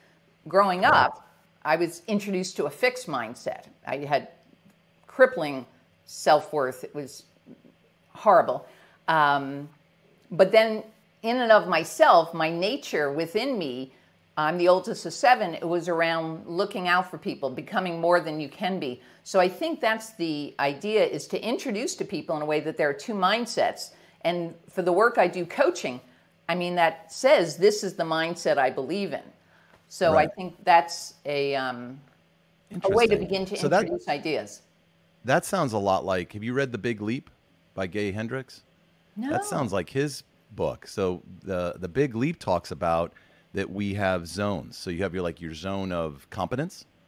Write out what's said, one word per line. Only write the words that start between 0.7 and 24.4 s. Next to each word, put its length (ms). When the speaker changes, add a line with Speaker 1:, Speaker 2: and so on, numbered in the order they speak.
Speaker 2:
Correct. 120
Speaker 1:
up, 320
I 120
was 300
introduced 500
to 100
a 40
fixed 380
mindset. 560
I 120
had 300
crippling 600
self-worth. 800
It 100
was 300
horrible. 540
Um, 600
but 220
then 320
in 140
and 160
of 160
myself, 640
my 180
nature 640
within 460
me, 340
I'm 200
the 120
oldest 360
of 80
seven, 420
it 140
was 200
around 580
looking 420
out 220
for 80
people, 320
becoming 500
more 200
than 200
you 80
can 320
be. 220
So 140
I 100
think 320
that's 340
the 440
idea, 460
is 240
to 180
introduce 500
to 100
people 300
in 60
a 40
way 140
that 180
there 100
are 60
two 180
mindsets. 760
And 320